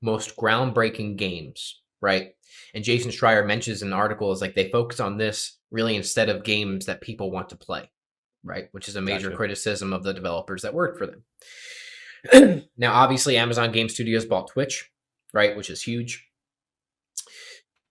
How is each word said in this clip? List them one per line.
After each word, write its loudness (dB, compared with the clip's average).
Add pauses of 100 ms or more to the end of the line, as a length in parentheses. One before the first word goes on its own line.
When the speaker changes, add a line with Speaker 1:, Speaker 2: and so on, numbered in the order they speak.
Speaker 1:
most -4
groundbreaking 0
games, -8 (200)
right? 0 (420)
And -10
Jason 0
Schreier 4
mentions -4
in -6
the -2
article -2
is, -4
like, -6
they 2
focus -2
on -2
this -4 (120)
really -2
instead 0
of -4
games -2
that -8
people -8
want -8
to -20
play, -10 (520)
right? -12
Which -14
is -10
a -6
major -4
Speaker 2:
Gotcha. -8
Speaker 1:
criticism -4
of -4
the -4
developers -6
that -8
work -2
for -6
them. 4
<clears throat> -20
Now, 2
obviously, 4
Amazon 2
Game 0
Studios 0
bought -2
Twitch, -4 (420)
right? 4
Which -12
is -12
huge. -8 (1600)